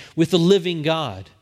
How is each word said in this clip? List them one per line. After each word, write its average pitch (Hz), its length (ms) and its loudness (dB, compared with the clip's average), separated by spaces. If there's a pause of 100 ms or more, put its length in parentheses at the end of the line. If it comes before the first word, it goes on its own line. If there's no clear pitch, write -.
(160)
with 160 160 0
the 180 80 2
living 175 420 2
God. 143 480 -4 (120)